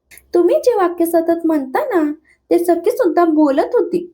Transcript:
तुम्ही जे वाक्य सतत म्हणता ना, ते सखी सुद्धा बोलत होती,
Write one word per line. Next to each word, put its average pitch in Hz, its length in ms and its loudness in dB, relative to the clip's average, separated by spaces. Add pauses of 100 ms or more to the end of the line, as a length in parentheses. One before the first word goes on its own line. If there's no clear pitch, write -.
(340)
तुम्ही 349 220 2
जे 494 200 0
वाक्य 349 300 0
सतत 330 400 0
म्हणता 294 340 -2
ना, 370 320 -2 (380)
ते 339 100 2
सखी 339 320 0
सुद्धा 349 340 0
बोलत 302 480 2
होती, 359 400 -2